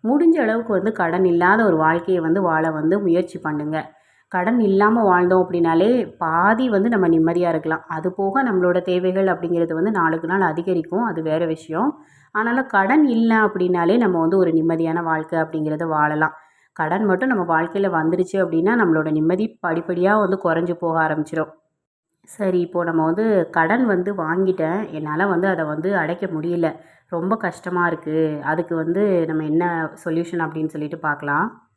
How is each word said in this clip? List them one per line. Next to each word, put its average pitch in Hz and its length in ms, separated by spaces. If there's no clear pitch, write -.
முடிஞ்ச 302 360
அளவுக்கு 226 340
வந்து 190 200
கடன் 180 320
இல்லாத 180 380
ஒரு 175 140
வாழ்க்கையை 170 440
வந்து 160 200
வாழ 160 300
வந்து 156 280
முயற்சி 175 400
பண்ணுங்க. 151 380
கடன் 208 280
இல்லாம 214 440
வாழ்ந்தோம் 180 400
அப்படின்னாலே 170 460
பாதி 185 520
வந்து 208 200
நம்ம 196 180
நிம்மதியா 165 420
இருக்கலாம். 160 380
அது 160 240
போக 196 320
நம்மளோட 180 380
தேவைகள் 185 460
அப்படிங்கிறது 170 480
வந்து 185 160
நாளுக்கு 165 360
நாள் 190 180
அதிகரிக்கும், 175 600
அது 165 160
வேற 160 240
விஷயம். 160 440
ஆனாலும் 240 360
கடன் 240 360
இல்ல 226 320
அப்படின்னாலே 180 580
நம்ம 185 220
வந்து 165 180
ஒரு 175 140
நிம்மதியான 165 520
வாழ்க்கை 160 360
அப்படிங்கிறத 156 480
வாழலாம். 151 480
கடன் 170 300
மட்டும் 196 260
நம்ம 196 140
வாழ்க்கையில 170 460
வந்துருச்சு 170 480
அப்படின்னா, 170 360
நம்மளோட 160 360
நிம்மதி 170 360
படிப்படியா 175 560
வந்து 196 220
குறைஞ்சு 170 360
போக 170 260
ஆரம்பிச்சிடும். 156 500
சரி, 185 320
இப்போ 175 220
நம்ம 165 220
வந்து 180 200
கடன் 202 340
வந்து 190 300
வாங்கிட்டேன், 180 680
என்னால 156 360
வந்து 185 200
அதை 170 180
வந்து 151 320
அடைக்க 175 300
முடியல, 170 400
ரொம்ப 180 260
கஷ்டமா 180 480
இருக்கு, 160 320
அதுக்கு 165 300
வந்து 165 260
நம்ம 156 180
என்ன 156 200
சொல்யூஷன் 170 460
அப்படின்னு 156 300
சொல்லிட்டு 151 260
பார்க்கலாம். 147 480